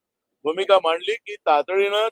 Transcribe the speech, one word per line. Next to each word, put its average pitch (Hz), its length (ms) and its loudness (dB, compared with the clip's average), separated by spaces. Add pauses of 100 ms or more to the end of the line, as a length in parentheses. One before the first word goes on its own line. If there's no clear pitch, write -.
(440)
भूमिका 190 400 2
मांडली 170 320 -2
की 208 200 -14
तातडीनं 196 760 0